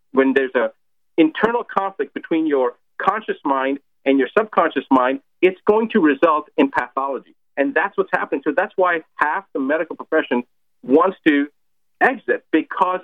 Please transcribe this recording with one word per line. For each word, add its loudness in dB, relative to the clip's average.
when 2
there's -2
a -2
internal 0
conflict -6
between -4
your 0
conscious -4
mind -2
and 2
your 0
subconscious -2
mind. 2
It's 2
going 2
to 2
result 2
in 2
pathology, -6
and -2
that's -2
what's -4
happening. -4
So -2
that's -2
why 0
half -2
the -8
medical -4
profession -2
wants 2
to 2
exit, -2
because -2